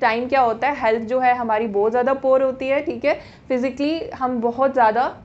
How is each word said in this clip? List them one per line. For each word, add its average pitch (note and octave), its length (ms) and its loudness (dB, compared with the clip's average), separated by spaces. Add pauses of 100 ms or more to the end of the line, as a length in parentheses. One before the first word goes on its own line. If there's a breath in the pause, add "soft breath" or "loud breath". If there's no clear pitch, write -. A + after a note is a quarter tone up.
time A#3 280 0
क्या C4+ 120 2
होता A#3 280 2
है, C#4+ 120 -4
Health A3+ 280 0
जो B3+ 120 0
है B3 140 4
हमारी A3+ 320 0
बहुत G3+ 240 0
ज़्यादा B3 240 2
poor C4 280 2
होती C4 260 -2
है, C#4 140 0
ठीक B3 220 -6
है। D4 100 2 (340 loud breath)
Physically C4+ 500 -2 (160)
हम B3+ 260 -4
बहुत B3 320 0
ज़्यादा B3 520 2